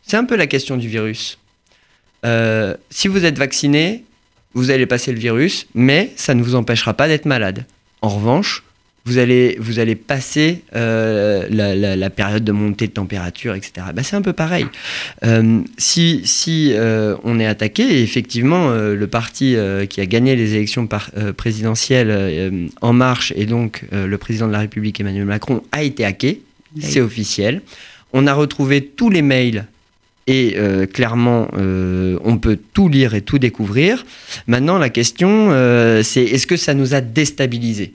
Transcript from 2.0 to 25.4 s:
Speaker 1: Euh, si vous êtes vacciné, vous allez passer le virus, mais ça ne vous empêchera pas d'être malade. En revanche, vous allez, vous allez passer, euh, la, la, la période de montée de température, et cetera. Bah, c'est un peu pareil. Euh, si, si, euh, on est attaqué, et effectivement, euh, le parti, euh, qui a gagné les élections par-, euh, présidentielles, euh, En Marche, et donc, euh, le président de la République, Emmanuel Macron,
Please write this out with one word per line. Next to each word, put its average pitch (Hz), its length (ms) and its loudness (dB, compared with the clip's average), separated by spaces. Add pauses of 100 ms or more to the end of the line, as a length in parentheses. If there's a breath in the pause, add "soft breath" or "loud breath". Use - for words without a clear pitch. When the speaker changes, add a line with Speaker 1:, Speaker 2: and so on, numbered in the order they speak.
Speaker 1:
Euh, 110 500 0 (140)
si - 180 -2
vous 190 180 2
êtes 151 120 2
vacciné, 147 680 0 (500)
vous 127 160 0
allez 131 160 4
passer 123 260 -2
le 117 80 -4
virus, 120 540 0
mais 143 440 2
ça - 180 0
ne 120 80 4
vous 123 120 0
empêchera 117 380 0
pas 139 140 2
d'être 151 180 0
malade. 113 400 -2 (360)
En 110 80 0
revanche, 117 540 0 (420)
vous 123 120 0
allez, 123 420 4
vous 113 200 -4
allez 113 160 0
passer, 151 680 -2 (140)
euh, 110 760 0
la, 101 260 0
la, 98 200 0
la 95 160 -2
période 107 320 -2
de 107 80 0
montée 104 340 -2
de 101 60 -6
température, 95 640 -8
et 98 60 -10
cetera. 92 320 -12
Bah, 107 100 -6
c'est 202 120 -6
un 202 60 -2
peu 185 120 -2
pareil. 165 340 -2 (560 loud breath)
Euh, 113 380 4 (180)
si, 170 460 2
si, 156 480 0
euh, 110 500 2
on 117 160 0
est 110 80 2
attaqué, 107 340 -2
et 180 220 4
effectivement, 127 680 0
euh, 107 240 0
le 101 140 -2
parti, 120 480 -2
euh, 98 320 0
qui - 140 -6
a 98 40 0
gagné 120 300 2
les 110 180 0
élections 107 320 -2
par-, 104 320 -6
euh, 101 160 -4
présidentielles, 113 800 0
euh, 95 560 -2 (140)
En 120 120 2
Marche, 123 420 2
et 104 120 -2
donc, 117 460 -4
euh, 98 120 -2
le 98 140 -2
président 113 280 -4
de 107 60 0
la 104 60 0
République, 107 400 -4
Emmanuel 101 260 -4
Macron, 104 460 -2